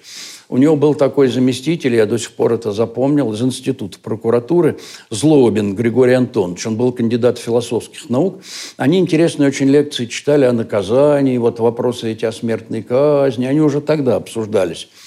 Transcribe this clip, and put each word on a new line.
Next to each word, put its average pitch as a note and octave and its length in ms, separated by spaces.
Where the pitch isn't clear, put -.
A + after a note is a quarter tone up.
У B2 40
него D3 180
был D3 180
такой C#3 360
заместитель, B2+ 640
я A2 100
до A2+ 140
сих - 140
пор A#2+ 200
это A2 200
запомнил, A#2+ 600
из G#2+ 80
Института B2+ 560
прокуратуры, A#2+ 800
Злобин A2 640
Григорий A#2 400
Антонович. A#2 540
Он A2+ 80
был B2 160
кандидат A#2+ 480
философских A#2 680
наук. D#3+ 320
Они D3+ 220
интересные D#3+ 480
очень C3+ 200
лекции C#3+ 380
читали C#3+ 400
о B2 80
наказании, B2 880
вот A#2 200
вопросы A#2 520
эти A2+ 140
о A2+ 60
смертной A2+ 520
казни. C3+ 640
Они C#3+ 160
уже D3 200
тогда C#3+ 340
обсуждались. G2+ 760